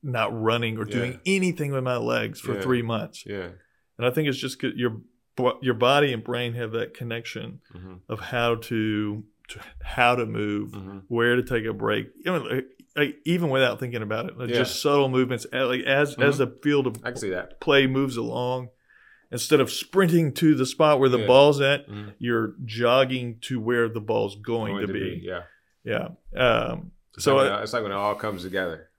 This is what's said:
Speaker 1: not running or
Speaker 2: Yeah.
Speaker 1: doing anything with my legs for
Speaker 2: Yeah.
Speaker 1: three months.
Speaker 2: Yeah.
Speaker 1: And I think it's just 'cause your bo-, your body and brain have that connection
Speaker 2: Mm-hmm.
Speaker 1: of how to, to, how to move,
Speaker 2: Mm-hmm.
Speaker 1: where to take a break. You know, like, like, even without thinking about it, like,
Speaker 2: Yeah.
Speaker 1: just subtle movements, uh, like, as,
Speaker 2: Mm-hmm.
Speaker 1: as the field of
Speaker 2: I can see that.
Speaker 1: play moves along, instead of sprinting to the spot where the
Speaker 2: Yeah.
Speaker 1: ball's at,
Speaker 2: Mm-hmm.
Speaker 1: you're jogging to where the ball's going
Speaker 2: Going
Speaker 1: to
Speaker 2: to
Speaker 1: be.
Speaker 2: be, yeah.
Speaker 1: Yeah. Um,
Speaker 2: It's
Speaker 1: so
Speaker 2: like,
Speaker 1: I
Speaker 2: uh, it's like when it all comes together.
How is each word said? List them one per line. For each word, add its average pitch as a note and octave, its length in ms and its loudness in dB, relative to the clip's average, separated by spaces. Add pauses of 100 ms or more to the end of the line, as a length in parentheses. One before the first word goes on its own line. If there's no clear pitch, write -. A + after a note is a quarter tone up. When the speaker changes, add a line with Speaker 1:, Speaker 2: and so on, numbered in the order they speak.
Speaker 1:
not A#2 260 -2 (100)
running A2+ 380 0
or A2 100 -4
Speaker 2:
Yeah. A2 80 -8
Speaker 1:
doing B2 300 -4
anything F#3 460 0
with C3+ 120 -2
my B2+ 140 -2
legs A#2 420 -2
for A#2+ 160 -4
Speaker 2:
Yeah. G2+ 60 -6
Speaker 1:
three B2 200 2
months. A2+ 440 -6
Speaker 2:
Yeah. G2 240 -10 (480)
Speaker 1:
And A#2+ 100 -4
I B2 40 2
think D#3 180 0
it's B2+ 80 -2
just C3 220 -8
'cause C3 160 -4
your A2+ 260 -2 (340)
bo-, B2 260 0
your B2+ 120 0
body C3+ 400 4
and A2 100 -6
brain A#2+ 300 -4
have A#2 180 -6
that A2 220 -6
connection A2+ 680 -10 (120)
Speaker 2:
Mm-hmm. F2+ 200 -16 (160)
Speaker 1:
of A2 100 -6
how A#2 360 -2
to, G#2+ 680 -2 (260)
to, - 100 -16 (220)
how B2 340 2
to A#2+ 100 0
move, G#2+ 460 -4
Speaker 2:
Mm-hmm. G2 260 -14 (100)
Speaker 1:
where A#2+ 280 2
to B2 80 2
take A#2+ 220 -2
a A2 80 -4
break. G#2+ 440 -2
You E3+ 140 -4
know, F3+ 80 0
like, B2+ 260 -4 (300)
like, D3 300 0
even E3+ 240 0
without C3 300 2
thinking A#2+ 220 -6
about G#2+ 260 -4
it, - 100 -12
like, B2 120 -6
Speaker 2:
Yeah. A#2+ 80 0
Speaker 1:
just B2 240 -2
subtle C#3+ 280 4
movements, B2+ 440 0
uh, C3 140 0
like, B2+ 160 -2
as, C#3+ 300 2
Speaker 2:
Mm-hmm. B2+ 100 0
Speaker 1:
as C#3 160 4
the B2+ 80 4
field C#3+ 400 2
of A2+ 160 -4
Speaker 2:
I A#2+ 80 -6
can A#2+ 60 -10
see G#2+ 120 -6
that. F2+ 320 -8
Speaker 1:
play C#3 260 6
moves C3 300 0
along, B2 520 -4 (600)
instead C3+ 280 4
of C3 100 4
sprinting E3+ 640 2
to D#3 220 4
the C3 100 2
spot D3+ 340 4
where C3 100 6
the B2 100 4
Speaker 2:
Yeah. G#2 80 0
Speaker 1:
ball's C#3 340 8
at, C#3 260 0
Speaker 2:
Mm-hmm. G#2 220 -14 (100)
Speaker 1:
you're A#2 360 0 (100)
jogging A#2+ 760 2
to B2+ 180 -6
where A#2 280 2
the A2 140 -6
ball's G#2 340 -2
going G#2+ 380 -4
Speaker 2:
Going G2+ 140 -4
Speaker 1:
to F#2+ 60 -6
Speaker 2:
to - 0 -
Speaker 1:
be. G2 260 -6
Speaker 2:
be, F2+ 80 -14
yeah. F2+ 160 -8 (400)
Speaker 1:
Yeah. - 260 -4 (260)
Um, A#2 560 0 (220)
Speaker 2:
It's - 120 -10
Speaker 1:
so C#3 100 4
Speaker 2:
like, C3+ 160 4
Speaker 1:
I G2+ 80 -4
Speaker 2:
uh, G#2 40 -6
it's G#2+ 100 -8
like A#2 100 -2
when G2+ 80 -6
it G2 40 -4
all G2+ 200 -2
comes G2+ 280 -8
together. F2+ 560 -6